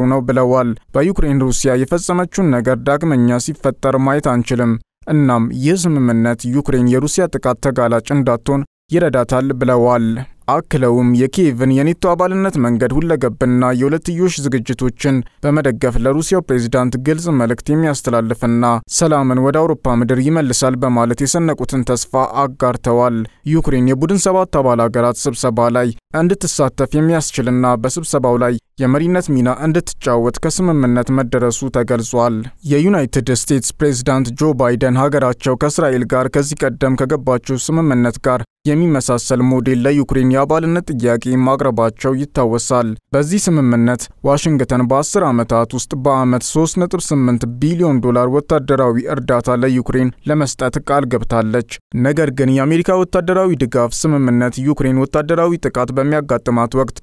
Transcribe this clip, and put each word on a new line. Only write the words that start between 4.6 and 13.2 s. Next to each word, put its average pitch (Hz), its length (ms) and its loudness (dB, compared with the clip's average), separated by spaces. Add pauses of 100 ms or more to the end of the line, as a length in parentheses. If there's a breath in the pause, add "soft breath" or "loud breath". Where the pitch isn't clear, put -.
እናም 131 360 2 (140)
ይህ 151 200 0
ስምምነት 120 720 0
ዩክሬን 123 420 0
የሩሲያ 143 380 0
ጥቃት 123 340 -2
ተጋላጭ 120 480 0
እንዳትሆን 139 520 0 (280)
ይረዳታል 131 640 0
ብለዋል። 123 520 2 (420)
አክለውም 123 680 2
የኪየቭን 131 580 2
የኔቶ 147 360 0
አባልነት 185 500 0
መንገድ 120 360 0
ሁለገብና 127 800 0